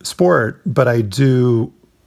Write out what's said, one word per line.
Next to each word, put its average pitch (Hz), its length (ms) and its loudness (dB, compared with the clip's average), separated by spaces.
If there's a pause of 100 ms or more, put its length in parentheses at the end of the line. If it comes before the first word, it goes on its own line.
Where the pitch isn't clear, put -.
sport. 156 640 -2
But 135 220 0
I 120 140 0
do 123 720 0 (340)